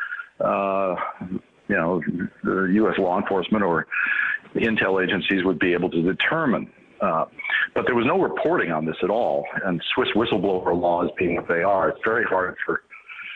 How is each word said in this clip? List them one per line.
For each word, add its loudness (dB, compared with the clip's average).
Uh, 0
you 0
know, 2
the 0
U 4
S 0
law 2
enforcement 0
or 2
intel 2
agencies 0
would 2
be 2
able 0
to 0
determine. 0
Uh, 0
but 0
there 2
was 4
no 2
reporting 0
on -2
this -2
at 2
all. 0
And 0
Swiss 0
whistleblower 2
laws 2
being 0
what -6
they 0
are, 2
it's -6
very 2
hard 0
for, -2